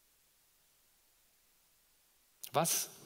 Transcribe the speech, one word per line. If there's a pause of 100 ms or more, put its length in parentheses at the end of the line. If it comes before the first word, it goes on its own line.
(2500)
Was (140)